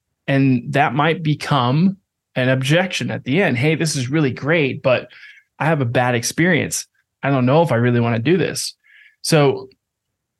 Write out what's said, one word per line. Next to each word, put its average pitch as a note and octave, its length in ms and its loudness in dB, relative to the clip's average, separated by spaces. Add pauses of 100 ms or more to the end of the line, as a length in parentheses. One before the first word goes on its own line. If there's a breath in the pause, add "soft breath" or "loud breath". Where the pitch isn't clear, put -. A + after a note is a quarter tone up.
(280)
and C3+ 340 2 (120)
that C#3+ 200 2
might D#3 300 0
become D3+ 760 0 (380)
an B2+ 140 0
objection C3+ 600 0
at B2 120 -10
the D3 180 0
end. C#3+ 160 0
"Hey, D3+ 180 0
this D#3 200 -2
is B2+ 140 -4
really C#3+ 220 0
great, C#3 500 -2
but B2+ 280 0 (500 loud breath)
I C3 60 -2
have C#3+ 160 0
a B2+ 40 0
bad B2 300 0
experience. C3 720 -2 (340)
I C#3 80 -2
don't C3 160 2
know C#3+ 160 4
if E3 100 0
I A#2+ 40 2
really A#2+ 240 2
wanna A#2 200 0
do D3 180 2
this." - 360 -4 (480 soft breath)
So - 480 2 (720)